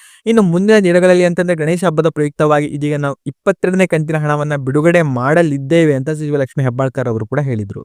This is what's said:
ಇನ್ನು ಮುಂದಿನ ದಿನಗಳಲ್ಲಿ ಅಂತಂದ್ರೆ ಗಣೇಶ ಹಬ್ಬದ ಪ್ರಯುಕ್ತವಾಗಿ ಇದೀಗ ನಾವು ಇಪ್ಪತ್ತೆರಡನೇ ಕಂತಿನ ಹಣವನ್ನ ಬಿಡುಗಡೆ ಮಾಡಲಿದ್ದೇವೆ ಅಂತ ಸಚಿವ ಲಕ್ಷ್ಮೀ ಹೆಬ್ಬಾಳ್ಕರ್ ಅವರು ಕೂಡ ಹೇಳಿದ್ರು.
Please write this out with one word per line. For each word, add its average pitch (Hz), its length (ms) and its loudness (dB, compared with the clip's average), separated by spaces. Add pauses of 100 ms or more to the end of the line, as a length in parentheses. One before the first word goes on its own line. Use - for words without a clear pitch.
(260)
ಇನ್ನು 226 160 2
ಮುಂದಿನ 196 420 2
ದಿನಗಳಲ್ಲಿ 180 460 4
ಅಂತಂದ್ರೆ 175 260 -2
ಗಣೇಶ 160 280 -2
ಹಬ್ಬದ 160 340 0
ಪ್ರಯುಕ್ತವಾಗಿ 151 500 0
ಇದೀಗ 147 380 -4
ನಾವು 139 120 -6 (100)
ಇಪ್ಪತ್ತೆರಡನೇ 185 600 0
ಕಂತಿನ 156 380 -2
ಹಣವನ್ನ 147 300 -2
ಬಿಡುಗಡೆ 151 460 2
ಮಾಡಲಿದ್ದೇವೆ 147 1000 0
ಅಂತ 135 100 -6
ಸಚಿವ 151 280 -4
ಲಕ್ಷ್ಮೀ 135 260 -4
ಹೆಬ್ಬಾಳ್ಕರ್ 127 500 -2
ಅವರು 110 120 -4
ಕೂಡ 135 140 -4
ಹೇಳಿದ್ರು. 117 460 -6